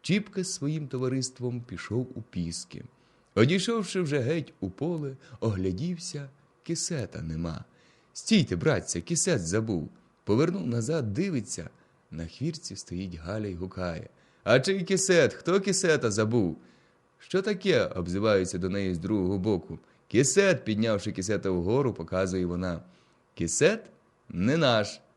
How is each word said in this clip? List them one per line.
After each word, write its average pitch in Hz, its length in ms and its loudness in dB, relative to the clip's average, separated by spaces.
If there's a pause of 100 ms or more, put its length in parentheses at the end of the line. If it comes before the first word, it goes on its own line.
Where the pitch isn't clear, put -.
Чіпка 190 420 -2
з 180 100 -6
своїм 151 340 -4
товариством 127 720 -4
пішов 117 540 -6
у 110 60 -10
Піски. - 640 -8 (520)
Одійшовши 185 640 4
вже 147 180 0
геть 135 400 -2
у 98 100 -4
поле, 147 460 -6 (240)
оглядівся, 117 920 -2 (340)
кисета 151 580 -4
нема. 80 440 -6 (480)
«Стійте, - 420 2
братця, 147 460 0
кисет - 460 0
забув». 101 420 0 (340)
Повернув 165 440 2
назад, 117 460 -2
дивиться, 127 560 -4 (420)
на 80 160 -6
хвірці 151 480 -8
стоїть 90 400 -8
Галя 98 320 -6
й 95 80 -6
гукає: 87 540 -6 (340)
«А 120 160 6
чий 190 240 0
кисет? 170 500 4
Хто 190 280 2
кисета 165 500 2
забув?» 110 460 2 (640)
«Що - 220 -2
таке?» — 190 440 2 (100)
обзиваються 95 640 2
до 90 120 -2
неї 95 260 0
з - 20 -6
другого 95 400 0
боку. 92 420 -2 (280)
«Кисет», — 175 580 4
піднявши 107 460 0
кисета 95 380 -2
вгору, 101 440 2
показує 92 520 -2
вона. 87 360 -4 (540)
«Кисет 156 460 2 (480)
не 107 280 0
наш». 120 440 2 (160)